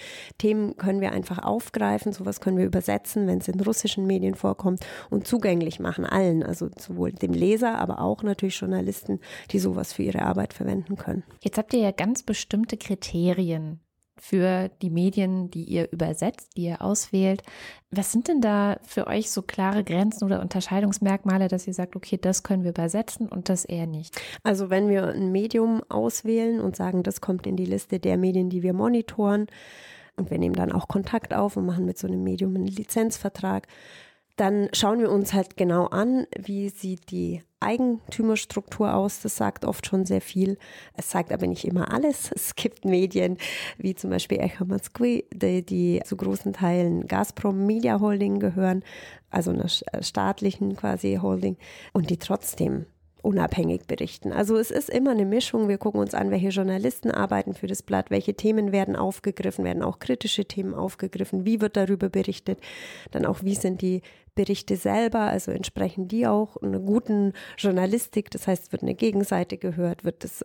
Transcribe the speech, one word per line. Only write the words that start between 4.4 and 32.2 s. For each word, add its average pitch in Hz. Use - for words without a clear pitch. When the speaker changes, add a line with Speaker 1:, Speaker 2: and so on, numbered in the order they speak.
Speaker 1:
und 202
zugänglich 175
machen 175
allen, 180
also 170
sowohl 180
dem 185
Leser, 220
aber -
auch 196
natürlich 196
Journalisten, 190
die 202
sowas 185
für 196
ihre 190
Arbeit 196
verwenden 190
können. -
Speaker 2:
Jetzt -
habt 220
ihr 240
ja 202
ganz 202
bestimmte 220
Kriterien 170
für 185
die 185
Medien, 185
die 165
ihr 170
übersetzt, 170
die 175
ihr 170
auswählt. 190
Was 190
sind 233
denn 320
da 208
für -
euch 214
so 196
klare 196
Grenzen 202
oder 190
Unterscheidungsmerkmale, 190
dass 180
ihr 185
sagt, 180
okay, 185
das 190
können 190
wir 175
übersetzen 185
und 180
das 185
eher 165
nicht? 160
Speaker 1:
Also 196
wenn 190
wir 196
ein 185
Medium 226
auswählen 226
und 190
sagen, 185
das 190
kommt 185
in 190
die 185
Liste 190
der 185
Medien, 185
die 180
wir 185
monitoren, 214
und 180
wir 175
nehmen 175
dann 180
auch 180
Kontakt -
auf 202
und 185
machen 180
mit 180
so 190
einem 185